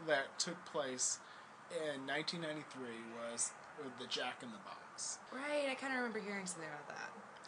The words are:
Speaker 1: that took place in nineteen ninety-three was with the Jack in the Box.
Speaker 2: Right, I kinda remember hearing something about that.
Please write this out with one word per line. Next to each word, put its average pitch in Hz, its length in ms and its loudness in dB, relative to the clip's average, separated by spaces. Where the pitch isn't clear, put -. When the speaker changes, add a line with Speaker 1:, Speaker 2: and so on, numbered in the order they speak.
Speaker 1:
that 139 320 6
took 175 240 0
place 131 560 2
in 151 340 2
nineteen 151 360 2
ninety-three 131 720 -2
was 117 380 0
with 131 220 -6
the 123 120 -4
Jack 127 300 0
in 120 80 -6
the 107 160 -8
Box. - 520 -4
Speaker 2:
Right, 285 380 4
I 262 60 2
kinda 269 180 2
remember 240 240 4
hearing 196 280 0
something 165 220 -2
about 147 200 -6
that. - 220 -4